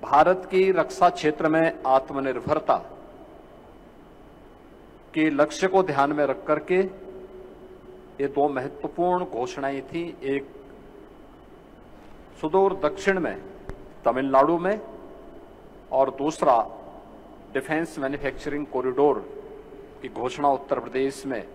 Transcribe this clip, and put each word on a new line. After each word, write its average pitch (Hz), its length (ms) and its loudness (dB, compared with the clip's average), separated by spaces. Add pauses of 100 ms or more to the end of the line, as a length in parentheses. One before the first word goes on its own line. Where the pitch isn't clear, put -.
भारत 175 480 4
की 190 220 4
रक्षा 175 360 4
क्षेत्र 156 400 0
में 160 380 2
आत्मनिर्भरता 135 880 0 (2500)
के 156 160 2
लक्ष्य 151 380 2
को 190 140 4
ध्यान 143 300 2
में 147 140 0
रख 131 200 -2
करके 180 580 0 (1160)
ये 139 60 -2
दो 139 220 2
महत्वपूर्ण 160 760 -2
घोषणाएं 135 580 -6
थी। 165 400 -8
एक 139 280 -4 (1900)
सुदूर 190 340 2 (100)
दक्षिण 190 360 0
में 104 220 -4 (640)
तमिलनाडु 135 540 4
में 196 220 -2 (1120)
और 131 180 4
दूसरा 139 560 2 (880)
डिफेंस 156 440 -4
मैन्युफैक्चरिंग 143 680 -6
कॉरिडोर 127 540 2 (840)
की 131 60 -10
घोषणा 127 400 -2
उत्तर 131 300 0
प्रदेश 131 480 -4
में 117 280 -6